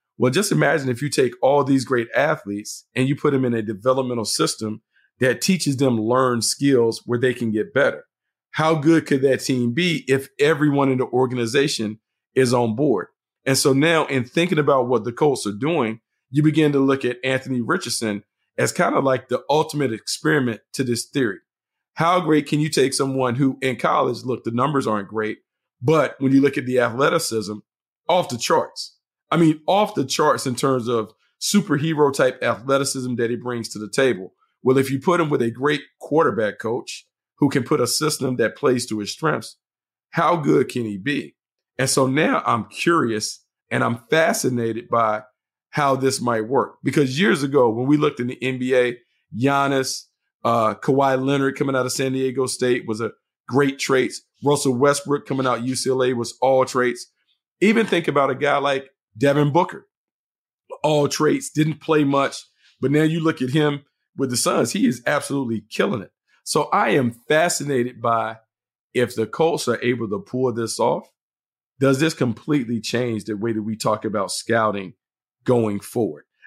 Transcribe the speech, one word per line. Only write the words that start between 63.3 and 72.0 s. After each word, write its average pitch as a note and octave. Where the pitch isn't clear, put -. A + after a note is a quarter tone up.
at B2+
him D3+
with C3+
the B2
Suns, -
he A3
is -
absolutely C#3
killing G3
it. F2+
So D3
I G#3+
am C3
fascinated C#3+
by A2+
if B2
the A2
Colts -
are A#2
able A#2+
to G2+
pull B2+
this A2+
off, C#3+
does C3+
this D#3